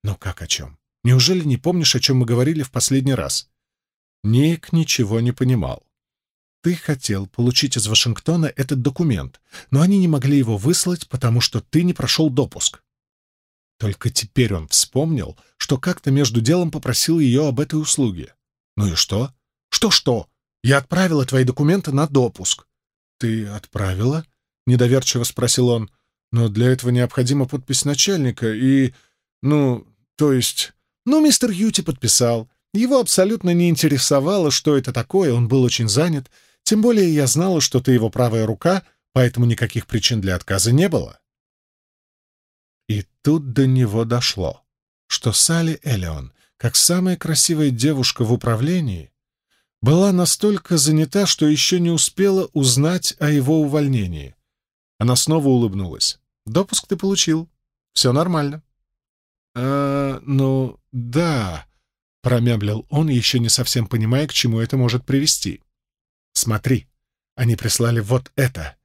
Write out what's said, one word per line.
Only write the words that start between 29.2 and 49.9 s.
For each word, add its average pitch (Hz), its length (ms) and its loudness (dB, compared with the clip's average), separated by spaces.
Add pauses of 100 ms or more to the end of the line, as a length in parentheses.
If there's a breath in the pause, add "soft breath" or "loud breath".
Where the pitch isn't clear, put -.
Ну, 135 440 0 (300)
то 147 160 2
есть...» - 400 -2 (320)
«Ну, 302 180 4
мистер 247 280 2
Юти 196 320 0
подписал. 117 680 -2 (260)
Его 247 240 2
абсолютно 190 560 2
не 175 140 4
интересовало, 151 840 2
что 147 260 0
это 131 160 -2
такое, 147 400 0
он 117 160 2
был 131 140 4
очень 120 260 0
занят. 143 420 -2 (320 soft breath)
Тем 214 200 2
более 208 320 4
я 147 120 2
знала, 170 340 0
что - 200 0
ты 131 120 2
его 110 180 2
правая 113 340 0
рука, 165 380 -2 (300 soft breath)
поэтому 123 340 2
никаких 113 400 -2
причин 110 340 -2
для 95 140 -2
отказа 95 380 0
не 170 160 4
было». 82 320 -4 (1700)
И 104 160 -2 (180)
тут 143 300 0
до 135 140 2
него 117 380 2
дошло, 113 580 -4 (440)
что - 260 -4
Салли 165 500 0
Элеон, 82 500 -6 (240)
как - 200 -4
самая 180 400 0
красивая 156 540 0
девушка 127 540 0
в 110 80 0
управлении, 120 800 -2 (680)
была 175 300 4